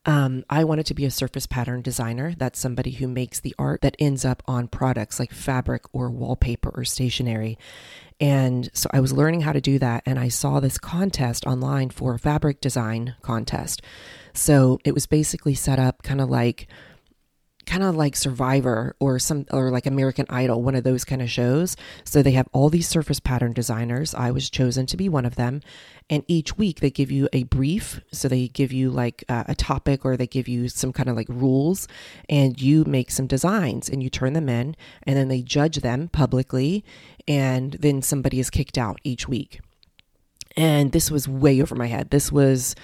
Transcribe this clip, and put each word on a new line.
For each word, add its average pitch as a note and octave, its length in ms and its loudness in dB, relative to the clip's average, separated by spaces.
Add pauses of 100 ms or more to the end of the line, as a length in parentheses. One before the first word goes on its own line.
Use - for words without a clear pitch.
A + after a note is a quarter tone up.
um, C3+ 440 2
I D3+ 140 2
wanted D#3 240 0
to D3 60 -2
be C#3+ 100 -6
a C3+ 80 0
surface C3 340 -4
pattern B2 360 -4
designer. B2 560 -4
That's C3 200 -4
somebody B2+ 340 -4
who B2+ 160 -4
makes B2+ 340 -6
the C3+ 180 -8
art C#3 220 -2
that - 180 0
ends C#3 240 2
up B2+ 240 -2
on A#2+ 220 -2
products A#2+ 500 -2
like B2 140 -6
fabric B2+ 580 -4
or B2 180 -4
wallpaper B2 640 -2
or A#2+ 120 -6
stationery. A2+ 760 -2 (640)
And C3 520 2
so - 200 -2
I C#3 80 4
was C3 100 2
learning D#3 300 2
how D3+ 100 0
to C#3+ 100 0
do C3+ 160 2
that, A#2+ 280 0
and B2+ 120 0
I B2 120 0
saw C#3+ 320 0
this C3+ 160 0
contest E3 680 -2
online C3 440 -2
for B2+ 260 -4
a A#2+ 40 -6
fabric D3 420 0
design A#2 600 -2
contest. - 600 -6 (520)
So C3 520 6
it C#3+ 80 2
was C#3+ 120 -2
basically D3+ 480 0
set C3+ 260 0
up B2+ 220 0
kinda C#3 240 -2
like, A#2+ 420 0 (1000)
kinda F#3+ 260 0
like D3+ 240 2
Survivor B2+ 800 0
or C3+ 220 2
some, C#3 320 -2
or C3 200 2
like B2 140 0
American C3+ 440 0
Idol, B2 340 0
one C3 100 2
of B2+ 120 0
those C3 180 2
kinda B2+ 240 -4
shows. B2+ 480 0 (300)
So D3 160 6
they C#3 100 6
have B2+ 220 4
all C#3 160 6
these E3+ 180 2
surface D3 320 0
pattern B2 320 0
designers. A#2+ 640 -4
I B2 160 -2
was C3+ 180 -4
chosen C3 360 0
to - 100 -6
be F#3+ 140 -2
one C#3 160 0
of B2 100 -4
them. B2+ 240 -2 (500)
And D3+ 200 0
each E3 280 0
week G3+ 220 0
they C#3+ 100 2
give C3+ 220 0
you C#3 220 2
a C3 100 2
brief. C3+ 560 -2 (140)
So - 160 -2
they B2+ 180 0
give C3 240 -2
you, C3 180 0
like, B2 380 -4
uh, A#2+ 220 -2
a - 40 -2
topic, C3+ 520 0
or C3 100 0
they B2 120 -2
give B2+ 200 -4
you A#2+ 220 -2
some B2+ 240 -4
kinda, B2+ 200 -2
like, A2+ 140 -4
rules, C3+ 640 0 (400)
and C3+ 320 4
you D3+ 240 6
make C3+ 260 0
some C3+ 160 -2
designs D#3+ 640 0
and C3+ 120 -4
you B2+ 80 -4
turn C3 220 -2
them D#3+ 160 0
in, B2+ 300 -2 (260)
and C#3 140 0
then C3+ 100 2
they C3 140 0
judge C#3+ 400 0
them B2+ 260 -2
publicly, C3+ 800 0 (420)
and C3+ 540 0
then C#3+ 200 2
somebody C3 380 0
is B2+ 100 -2
kicked - 280 -2
out A2+ 260 -2
each B2 240 -6
week. B2 320 -6 (960)
And D3 360 4
this D#3+ 200 0
was C#3+ 160 -2
way C3+ 340 4
over C#3+ 140 -2
my B2 100 -4
head. A#2 240 -4
This - 220 2
was, C3+ 420 2 (100)